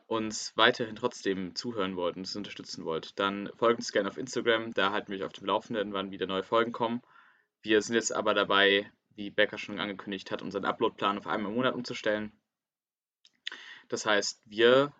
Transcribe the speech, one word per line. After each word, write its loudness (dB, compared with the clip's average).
uns -4
weiterhin 4
trotzdem -4
zuhören -4
wollt -4
und -8
uns -10
unterstützen -12
wollt, -6
dann -2
folgt 2
uns -8
gerne 0
auf -10
Instagram. -2
Da 2
halten -4
wir -6
euch -4
auf -8
dem -12
Laufenden, -2
wann -4
wieder -4
neue -2
Folgen 2
kommen. -2
Wir 4
sind -2
jetzt 2
aber 2
dabei, 4
wie -10
Becca 2
schon -8
angekündigt -6
hat, -6
unseren -4
Upload-Plan 0
auf -10
einmal -2
im -4
Monat 0
umzustellen. -4
Das -6
heißt, 2
wir 6